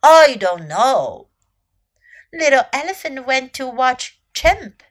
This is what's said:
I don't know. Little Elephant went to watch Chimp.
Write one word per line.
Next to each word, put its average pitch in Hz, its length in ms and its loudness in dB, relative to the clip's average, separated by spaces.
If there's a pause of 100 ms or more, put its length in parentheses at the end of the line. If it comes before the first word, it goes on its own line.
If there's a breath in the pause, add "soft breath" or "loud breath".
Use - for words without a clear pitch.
I 311 320 8
don't 180 320 -6
know. 170 600 -2 (1040 soft breath)
Little 285 400 0
Elephant 285 520 -10
went 262 280 -6
to 269 140 -10
watch 254 520 -4 (140)
Chimp. - 580 -4